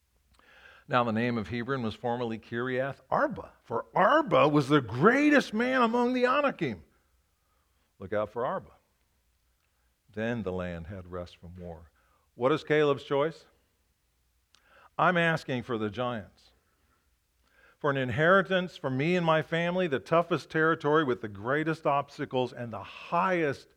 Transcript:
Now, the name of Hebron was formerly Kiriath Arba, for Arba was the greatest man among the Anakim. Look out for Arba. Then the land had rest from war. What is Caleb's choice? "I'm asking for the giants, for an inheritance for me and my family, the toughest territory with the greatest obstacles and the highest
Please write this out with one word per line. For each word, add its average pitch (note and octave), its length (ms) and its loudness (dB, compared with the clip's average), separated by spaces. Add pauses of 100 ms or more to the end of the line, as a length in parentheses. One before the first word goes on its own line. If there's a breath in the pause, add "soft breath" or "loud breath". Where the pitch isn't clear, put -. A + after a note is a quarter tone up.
(880 soft breath)
Now, B2+ 160 2
the A#2 80 0
name A#2 260 0
of G2+ 100 -4
Hebron A#2+ 340 -6
was A2 140 -4
formerly A#2+ 420 -4
Kiriath B2+ 600 -4 (120)
Arba, - 420 -2 (120)
for A#2 220 -4 (100)
Arba F#3+ 520 6
was D3 200 2
the D3 140 6
greatest A3+ 720 4
man B3 300 0
among A#3+ 320 2
the B3 120 0
Anakim. B3 580 0 (1160)
Look G2 160 -10
out G#2 180 0
for A#2+ 140 -4
Arba. E3+ 260 -6 (1400)
Then A2+ 300 -4
the F#2 80 -4
land F2 360 -6
had F2+ 240 -14
rest F2 260 -12
from F2 180 -20
war. E2+ 340 -16 (440)
What B2 180 0
is D3+ 120 -2
Caleb's D3+ 400 2
choice? C#3+ 420 -2 (1500 soft breath)
"I'm E3+ 200 2
asking D#3 460 0
for A#2+ 140 -4
the G#2+ 120 -4
giants, A2+ 640 -8 (1300 soft breath)
for D3 100 0
an C#3 80 0
inheritance F3+ 800 2
for C3+ 140 -4
me D3 240 0
and F3 100 0
my D#3 160 4
family, F3 460 -2
the C3 120 -2
toughest E3 520 0
territory D#3+ 520 2
with A#2+ 160 -2
the A2+ 80 -10
greatest C#3 600 -4
obstacles C#3 640 -2
and A#2+ 180 -12
the G2+ 120 -12
highest E3+ 920 -2